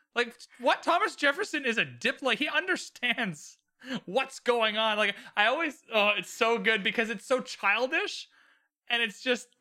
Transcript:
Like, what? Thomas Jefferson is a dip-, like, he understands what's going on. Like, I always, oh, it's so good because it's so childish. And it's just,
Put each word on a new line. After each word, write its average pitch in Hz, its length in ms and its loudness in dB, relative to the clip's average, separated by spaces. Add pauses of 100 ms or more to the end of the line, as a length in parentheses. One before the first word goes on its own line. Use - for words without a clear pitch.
(160)
Like, 233 200 -2 (240)
what? 254 240 2
Thomas 349 320 2
Jefferson 294 500 0
is 226 120 0
a 185 80 2
dip-, 147 380 -4
like, 240 160 2
he 302 100 -2
understands 247 1080 -4 (460)
what's 247 340 -2
going 220 380 2
on. 220 200 2
Like, 202 160 2 (220)
I 208 120 6
always, 294 360 0 (100)
oh, 208 240 4
it's 185 140 -6
so 233 260 2
good 214 260 2
because 220 260 0
it's 220 160 -8
so 262 160 0
childish. 262 880 -2 (600)
And 233 140 0
it's 214 180 -4
just, 247 280 -2 (120)